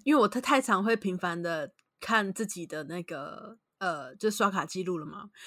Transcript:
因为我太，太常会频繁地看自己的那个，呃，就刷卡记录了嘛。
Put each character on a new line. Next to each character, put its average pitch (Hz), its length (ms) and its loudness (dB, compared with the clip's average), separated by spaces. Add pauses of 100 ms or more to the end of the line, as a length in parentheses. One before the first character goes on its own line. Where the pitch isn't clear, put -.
因 285 100 4
为 294 80 8
我 208 60 8
太， 240 140 0
太 269 200 4
常 202 220 2
会 226 140 4
频 196 200 -2
繁 175 240 -2
地 165 320 -4 (280)
看 208 340 0
自 220 100 -4
己 180 220 -8
的 156 180 -6
那 165 200 -8
个， 156 540 -12 (200)
呃， 147 380 -4
就 214 120 2
刷 208 220 2
卡 185 160 -2
记 185 160 -6
录 175 160 -2
了 151 80 -8
嘛。 - 240 -12 (160)